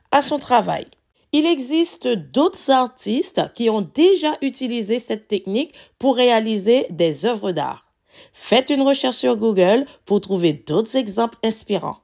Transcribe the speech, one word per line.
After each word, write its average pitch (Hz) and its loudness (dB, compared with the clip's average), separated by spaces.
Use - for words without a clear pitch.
à 277 4
son 285 -4
travail. 190 -2
Il 302 2
existe 311 -2
d'autres 233 -2
artistes 254 -2
qui 233 0
ont 214 -2
déjà 311 2
utilisé 240 -4
cette 214 -8
technique 214 -4
pour 254 2
réaliser 226 4
des 160 0
œuvres 208 -2
d'art. 135 -6
Faites - 0
une 277 2
recherche 269 0
sur 247 0
Google 214 2
pour 202 0
trouver 175 0
d'autres 175 -4
exemples 226 -2
inspirants. 208 -4